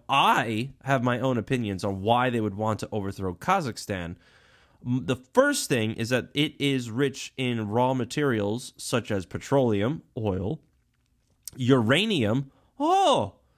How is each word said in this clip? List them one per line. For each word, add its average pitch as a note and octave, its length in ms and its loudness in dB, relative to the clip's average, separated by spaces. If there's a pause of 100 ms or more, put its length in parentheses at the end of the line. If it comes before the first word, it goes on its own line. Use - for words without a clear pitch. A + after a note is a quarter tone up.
I C3+ 640 2 (120)
have C3+ 200 2
my B2 160 2
own B2+ 180 0
opinions G#2+ 460 -2
on G2 180 -2
why A#2+ 300 2
they A#2 100 0
would G#2 140 -2
want G#2+ 260 -2
to - 100 -8
overthrow G2 440 -4
Kazakhstan. G#2 840 -4 (680)
M-, B2+ 200 -2
the C3 100 -2
first C#4 540 0
thing A2+ 240 0
is A2+ 160 -6
that A#2+ 240 0
it D3+ 260 -2
is C3+ 320 0
rich C3 460 -4
in A#2+ 320 -2
raw B2 240 2
materials A#2+ 840 -2
such - 340 -2
as G2 140 -2
petroleum, A#2 760 0 (160)
oil, G#2 420 -4 (960)
uranium, C3+ 960 4 (280)
oh, D4 560 2 (220)